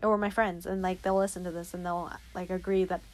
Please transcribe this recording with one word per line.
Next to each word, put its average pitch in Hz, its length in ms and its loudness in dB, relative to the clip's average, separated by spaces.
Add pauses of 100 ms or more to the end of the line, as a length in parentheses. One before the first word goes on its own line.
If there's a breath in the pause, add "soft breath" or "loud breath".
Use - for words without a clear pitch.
or 214 160 6
my 208 120 0
friends. 185 360 0
And, 190 160 -2
like, 185 200 -2
they'll 190 140 4
listen 196 280 0
to 175 80 -4
this 170 220 -8
and 180 120 -6
they'll, 175 240 -4 (240)
like, 180 160 -6
agree 190 340 2
that, 180 180 -2 (120)